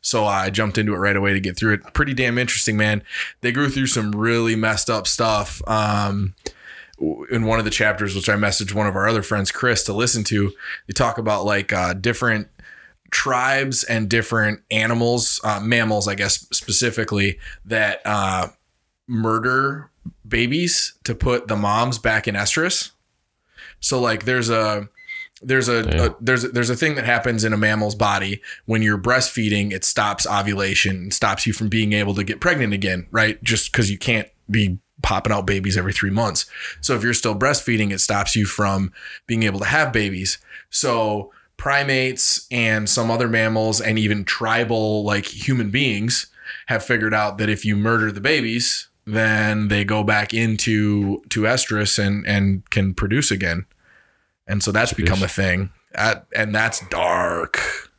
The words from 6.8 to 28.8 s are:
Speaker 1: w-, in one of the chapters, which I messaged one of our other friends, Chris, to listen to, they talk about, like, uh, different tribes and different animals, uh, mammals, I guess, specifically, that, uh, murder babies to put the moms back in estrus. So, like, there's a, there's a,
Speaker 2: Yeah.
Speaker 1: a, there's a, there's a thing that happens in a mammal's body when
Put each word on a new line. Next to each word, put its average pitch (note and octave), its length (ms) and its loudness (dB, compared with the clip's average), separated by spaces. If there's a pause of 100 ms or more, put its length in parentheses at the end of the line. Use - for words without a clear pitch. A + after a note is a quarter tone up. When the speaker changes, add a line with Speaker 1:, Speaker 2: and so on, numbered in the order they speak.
Speaker 1:
w-, - 320 -4
in A#2 140 0
one A2 160 2
of G#2+ 60 -2
the G#2+ 60 -2
chapters, G#2+ 440 0
which F#2+ 140 -2
I G#2 60 4
messaged G2+ 380 0
one G#2 140 0
of F#2+ 80 -2
our G2 120 2
other A2 140 2
friends, G2 300 -2
Chris, A#2+ 320 0
to G#2 100 -2
listen A#2 320 0
to, G2+ 260 0 (360)
they G2+ 60 -10
talk A#2+ 260 0
about, G#2+ 260 0
like, G2+ 260 0
uh, F2+ 220 0
different A2 540 0 (640)
tribes C3+ 720 0
and A2 260 0
different A2 520 2 (100)
animals, A#2 720 0
uh, G#2+ 160 0
mammals, A2 480 0
I G2 80 -2
guess, G2 360 -2
specifically, G#2 840 -2 (280)
that, G#2 380 -2
uh, F#2+ 440 0 (680)
murder B2+ 720 0 (380)
babies B2 680 0 (100)
to A#2+ 100 -4
put B2 360 0
the A2 80 0
moms G#2+ 420 2
back A2 280 0
in G#2 80 -2
estrus. D#3 560 0 (880)
So, C3 180 0
like, A2 240 0
there's A#2+ 260 0
a, G#2+ 380 0 (540)
there's B2+ 280 2
a, A#2 140 2
Speaker 2:
Yeah. D#2 220 2
Speaker 1:
a, - 40 4 (120)
there's A#2+ 240 2
a, - 40 -4
there's A#2+ 200 0
a B2 60 0
thing D3+ 200 0
that B2 100 -4
happens A#2 380 2
in A2+ 80 2
a G#2+ 60 0
mammal's G#2+ 380 2
body G2+ 460 0 (240)
when A2+ 160 2